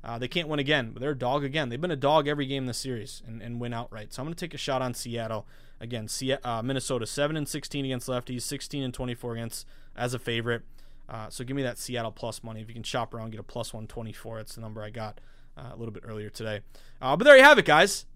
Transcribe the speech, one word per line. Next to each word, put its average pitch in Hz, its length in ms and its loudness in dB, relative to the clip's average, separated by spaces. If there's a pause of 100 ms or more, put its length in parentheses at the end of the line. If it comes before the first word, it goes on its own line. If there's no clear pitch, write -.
Uh, 117 160 -8
they 127 100 -4
can't 160 200 -2
win 147 120 0
again, 131 320 0
but - 80 -12
they're 143 100 -2
a 135 80 -4
dog 131 260 0
again. 139 240 -2
They've 120 120 -6
been 180 100 -2
a 151 60 -2
dog 143 320 4
every 143 180 -2
game 135 200 -4
this 120 120 -6
series 120 480 -8
and, 113 160 -12
and 120 180 -8
win 120 120 -4
outright. 113 400 -10
So 127 100 -10
I'm 143 40 -6
gonna 165 80 -8
take 165 200 -10
a - 40 -10
shot 131 240 0
on 123 120 -2
Seattle. 113 520 -6 (340)
Again, 113 280 -8
Se-, 131 340 -2
uh, 117 200 -2
Minnesota 127 440 -2
seven 147 300 0
and 147 120 -4
sixteen 143 360 -6
against 131 240 -4
lefties, 123 340 -4
sixteen 143 400 -6
and 123 120 -6
twenty-four 123 400 -8
against 117 320 -8 (300)
as 123 180 -2
a 120 40 -6
favorite. 117 440 -2 (460)
Uh, 110 200 -10
so - 160 -10
give 135 120 -6
me 139 60 -2
that 120 160 -4
Seattle 117 320 -4
plus 110 320 -10
money. 110 180 -10
If 110 80 -14
you 117 60 -16
can 117 80 -10
shop 120 320 -4
around, 113 160 -8
get 107 100 -12
a 101 40 -14
plus - 280 -8
one 110 140 -10
twenty-four. 113 520 -10
That's - 180 -12
the 117 40 -14
number 107 220 -10
I 107 80 -10
got, 110 300 -10 (360)
uh, 131 160 -14
a - 40 -14
little 113 160 -8
bit 98 140 -14
earlier 107 240 -10
today. 107 300 -8 (400)
Uh, 135 160 2
but 208 80 2
there 285 120 12
you 262 80 12
have 285 140 12
it, 175 60 4
guys. 165 520 6